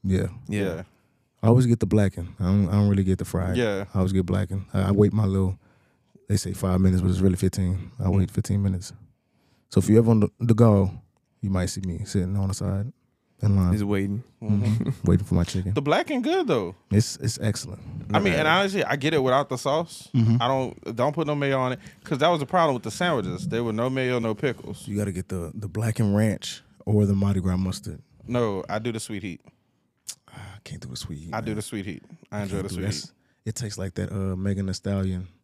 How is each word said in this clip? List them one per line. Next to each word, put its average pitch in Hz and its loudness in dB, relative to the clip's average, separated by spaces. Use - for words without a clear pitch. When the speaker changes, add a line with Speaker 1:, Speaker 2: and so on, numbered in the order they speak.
Speaker 1:
Yeah. 95 0
Speaker 2:
Yeah. 104 -2
Speaker 3:
Yeah. 90 -4
Speaker 1:
I 107 4
always 123 6
get 117 2
the 104 0
blackened. 98 0
I 92 -2
don't, 95 2
I 98 0
don't 104 4
really 98 2
get 92 2
the 87 -6
fried. 90 -2
Speaker 3:
Yeah. 101 0
Speaker 1:
I 104 0
always 95 2
get 95 2
blackened. 95 -2
I, 95 0
I - 2
wait 101 2
my 107 2
little, 95 0
they 104 2
say - -4
five 92 0
minutes, 92 4
but 92 2
it's 90 2
really 92 4
fifteen. 92 -2
I 95 2
wait 92 2
Speaker 3:
Mm. - -10
Speaker 1:
fifteen 101 -2
minutes. 95 -2
So - 4
if 98 0
you 107 10
ever 113 8
on 110 8
the, 101 4
the 117 2
go, 104 6
you 101 -2
might 92 0
see 101 -6
me 87 -6
sitting 92 -2
on 98 0
the 95 -4
side 98 -4
in 101 4
line. 90 4
Speaker 2:
He's 101 2
waiting. 101 0
Speaker 3:
Mm-hmm. 104 2
Speaker 1:
Mm-hmm. 107 0
<laughs> - -
Waiting 92 4
for - -2
my 87 2
chicken. 92 -4
Speaker 3:
The 147 0
blackened 214 0
good 339 0
though. 101 -2
Speaker 1:
It's, - 2
it's - -6
excellent. - -6
Speaker 3:
I 160 4
mean, 196 2
and 156 2
Speaker 2:
Right. 170 6
Speaker 3:
honestly, 196 0
I 131 0
get 143 0
it 135 2
without 131 2
the 127 -6
sauce. 156 -4
Speaker 1:
Mm-hmm. 113 4
Speaker 3:
I 120 0
don't, 127 -4
don't 131 0
put 160 -2
no 147 -2
mayo 139 0
on 127 -2
it, 120 -10
'cause 143 -4
that 151 4
was 170 2
the 139 -4
problem 165 2
with 123 -6
the 113 -8
sandwiches. 101 -2
They 113 -2
were 113 -2
no 120 -2
mayo, 127 -2
no 110 -2
pickles. - -6
Speaker 1:
You 101 -6
gotta 101 -2
get 90 -8
the, 85 -8
the 110 -10
blackened 107 0
ranch - 0
or 104 4
the 101 4
Mardi 98 2
Gras 90 0
mustard. 90 -6
Speaker 3:
No, 110 -2
I 101 -4
do 117 -4
the 110 -6
sweet 101 -10
heat. 90 -12
Speaker 1:
Ah, - -20
I - -20
can't - -14
do 65 -16
the 64 -12
sweet 73 -12
heat, 82 -12
Speaker 3:
I 110 -4
do 107 -6
Speaker 1:
man. 107 -4
Speaker 3:
the 107 -6
sweet 101 -8
heat. 90 -12
I 208 -6
Speaker 1:
I - -4
Speaker 3:
enjoy 190 -6
Speaker 1:
can't 95 -4
Speaker 3:
the 98 -8
Speaker 1:
do 92 -8
Speaker 3:
sweet 87 -6
Speaker 1:
that's 104 -4
Speaker 3:
heat. - -20
Speaker 1:
It 110 -8
tastes 104 -8
like 95 -8
that, 95 -6
uh, 95 -4
Megan 98 -4
Thee 95 -4
Stallion. 95 -4